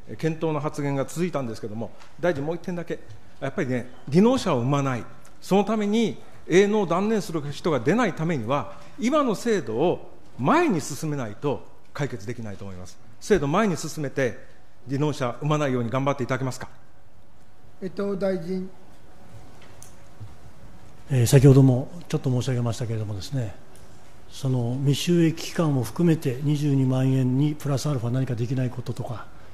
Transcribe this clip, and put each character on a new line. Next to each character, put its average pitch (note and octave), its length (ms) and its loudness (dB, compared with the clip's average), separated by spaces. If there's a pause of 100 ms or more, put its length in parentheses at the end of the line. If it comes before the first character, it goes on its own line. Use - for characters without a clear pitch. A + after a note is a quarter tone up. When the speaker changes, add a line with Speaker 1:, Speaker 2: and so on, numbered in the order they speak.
Speaker 1:
え、 A2 80 -8
検 D#3+ 220 0
討 D#3+ 140 0
の D3 80 0
発 D3 220 -4
言 C#3 120 0
が C3+ 120 0
続 E3 180 -4
い F3 80 -2
た C#3+ 80 -2
ん B2+ 60 -4
で A2 80 -6
す - 60 -10
け A#2 80 -8
ど G#2 60 -8
も、 A2 160 -6 (300)
大 F3 140 2
臣、 C#3 100 -2
も E3 80 -2
う F3 40 -2
一 - 20 -8
点 F3+ 160 -6
だ E3+ 100 -6
け。 D#3+ 140 -6 (420)
や C3+ 80 -4
っ - 40 -4
ぱ G3 100 -2
り B2+ 60 0
ね、 B2 220 -2 (200)
離 E3+ 120 8
農 B3 140 8
者 F#3+ 180 2
を A#2+ 60 4
生 B2 80 2
ま C#3 140 2
な B2+ 160 0
い、 F#2 60 -6 (360)
そ - 160 2
の G3+ 80 6
た A3 100 0
め G#3+ 120 0
に G#3 340 2 (260)
営 F#3+ 200 8
農 G#3 160 4
を F3+ 40 2
断 F3+ 220 2
念 A3 140 2
す E3 100 -6
る D#3 180 -2
人 F3 200 -2
が C3 100 4
出 C#3 140 4
な A#3+ 120 4
い E3 60 0
た D#3+ 140 -2
め E3+ 100 0
に G#2+ 100 -4
は、 A#2 300 -2 (220)
今 C#4+ 240 4
の A#3 120 2
制 G#3 280 0
度 A2 140 -4
を D3+ 340 2 (280)
前 C#4+ 300 4
に E3+ 140 2
進 D3+ 280 -4
め D3 60 -2
な A#2+ 120 -4
い G#2 60 -8
と C#3 320 -2 (280)
解 C#3 160 -2
決 G#2 160 -8
で A2+ 80 -6
き A2+ 80 -8
な G#2+ 100 -8
い F#2+ 40 -8
と G#2 80 -10
思 F#2+ 100 -10
い - 20 -10
ま F2+ 100 -10
す。 - 120 -12 (220)
制 G3 180 4
度 C#3+ 80 2
前 G3 220 4
に D#3+ 100 0
進 D#3 240 -6
め C3+ 80 -2
て、 B2+ 280 0 (480)
離 C3+ 140 -2
農 D3+ 140 2
者 A#2+ 260 -2
生 D3 60 -4
ま D3+ 100 4
な D3+ 120 2
い B2+ 40 0
よ B2 80 2
う A#2+ 40 0
に A2 60 -2
頑 C3 140 0
張 C#3+ 80 2
っ C3+ 40 0
て B2 80 -2
い - 20 -4
た C3+ 80 0
だ A#2+ 60 -2
け C3+ 40 0
ま B2+ 80 -2
す - 80 -10
か。 - 80 -10 (1120)
Speaker 2:
江 F#3+ 80 -6
藤 G3+ 300 -4
大 F#3+ 180 0
臣。 F#3 320 -4 (2500)
Speaker 3:
え C3 120 4
ー、 A2+ 40 6
先 C3+ 200 10
ほ C3+ 80 12
ど C3+ 80 10
も C3 260 6 (200)
ち D#3+ 80 -2
ょ - 20 0
っ - 20 0
と C#3+ 80 -2
申 B2 140 2
し C3+ 80 -2
上 B2+ 40 0
げ A#2+ 60 0
ま A#2 140 0
し - 40 -6
た A#2+ 80 -2
け A2 60 -4
れ A2 60 -2
ど G#2+ 80 -4
も G#2 80 -6
で F#2 80 -6
す - 100 -8
ね、 A#2 220 -4 (760)
そ - 200 -4
の B2 300 0
未 C#3 140 4
収 F3 300 4
益 D#3+ 180 2
期 - 120 -10
間 D3+ 240 2
を B2 40 2
含 F3 240 0
め D#3+ 100 6
て C3+ 260 -2
二 D3 140 2
十 C#3+ 180 2
二 C3+ 100 4
万 C3 280 4
円 B2+ 260 4
に D3+ 160 2
プ - 140 -4
ラ C#3 100 2
ス D3+ 100 -2
ア D3 60 0
ル B2 40 0
フ A#2 100 -2
ァ - 20 0
何 C3 160 0
か B2 80 -2
で A2+ 120 -2
き C3 80 -2
な B2+ 100 0
い A#2+ 60 -2
こ A#2 120 -8
と A#2 100 -6
と A2+ 100 -6
か、 - 240 -8 (280)